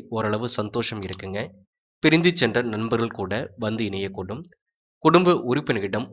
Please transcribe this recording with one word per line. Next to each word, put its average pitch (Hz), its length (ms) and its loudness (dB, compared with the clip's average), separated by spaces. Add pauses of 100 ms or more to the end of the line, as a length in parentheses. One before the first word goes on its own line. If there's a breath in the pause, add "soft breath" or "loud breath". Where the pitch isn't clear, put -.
ஓரளவு 110 400 -2
சந்தோஷம் 110 520 -4
இருக்குங்க. 95 380 -2 (640)
பிரிந்து 165 280 6
சென்ற 127 320 2
நண்பர்கள் 113 520 -2
கூட 95 180 -4 (240)
வந்து 110 260 -2
இணையக்கூடும். 98 600 -6 (600)
குடும்ப 175 300 6 (100)
உறுப்பினரிடம் 120 680 -2